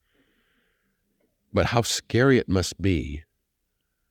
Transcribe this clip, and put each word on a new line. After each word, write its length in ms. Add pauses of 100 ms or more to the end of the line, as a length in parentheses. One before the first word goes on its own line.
(1500)
But 140
how 160
scary 560
it 100
must 320
be 440 (880)